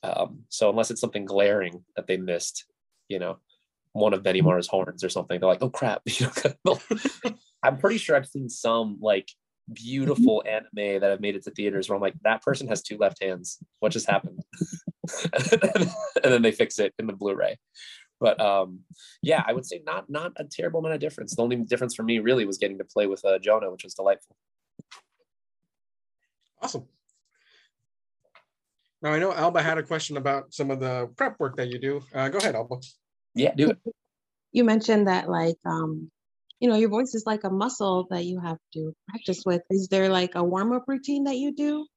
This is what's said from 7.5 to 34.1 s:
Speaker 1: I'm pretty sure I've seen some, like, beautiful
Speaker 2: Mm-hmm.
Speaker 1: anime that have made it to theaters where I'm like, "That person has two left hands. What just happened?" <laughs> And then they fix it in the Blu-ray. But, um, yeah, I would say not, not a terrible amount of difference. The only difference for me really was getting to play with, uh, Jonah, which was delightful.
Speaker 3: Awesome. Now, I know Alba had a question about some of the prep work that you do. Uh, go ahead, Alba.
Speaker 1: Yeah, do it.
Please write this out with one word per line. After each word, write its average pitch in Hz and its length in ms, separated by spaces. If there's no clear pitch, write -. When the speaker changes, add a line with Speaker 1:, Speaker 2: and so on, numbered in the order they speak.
Speaker 1:
I'm 135 140
pretty 202 200
sure 160 160
I've 135 140
seen 131 200
some, 113 520
like, 104 280
beautiful 120 760
Speaker 2:
Mm-hmm. 110 320
Speaker 1:
anime 101 220
that 98 100
have 98 100
made 101 160
it 92 80
to 101 60
theaters 98 380
where 101 80
I'm 101 60
like, 98 200
"That 110 200
person 135 260
has 104 140
two 107 160
left 98 240
hands. 92 360
What 131 120
just 117 160
happened?" 101 320
<laughs> - 240
And 131 80
then 120 100
they 113 100
fix - 260
it 95 200
in 110 80
the 110 60
Blu-ray. 98 460
But, 110 220
um, 95 400
yeah, 147 240
I 113 60
would 127 140
say 170 180
not, 170 240
not 156 280
a 156 80
terrible 160 360
amount 160 140
of 135 60
difference. - 360
The 113 60
only 120 140
difference 120 380
for 110 80
me 113 160
really 117 280
was 98 120
getting 98 200
to 95 60
play 104 220
with, 98 180
uh, 95 140
Jonah, 104 320
which 92 140
was 95 100
delightful. 98 400
Speaker 3:
Awesome. - 240
Now, 151 100
I 156 60
know 180 140
Alba 165 300
had 160 160
a 156 40
question 156 340
about 139 380
some 139 160
of 135 100
the 127 360
prep - 220
work 131 180
that 127 120
you 123 100
do. 139 240
Uh, 135 140
go 175 100
ahead, 185 160
Alba. 120 220
Speaker 1:
Yeah, 127 200
do 147 160
it. 202 80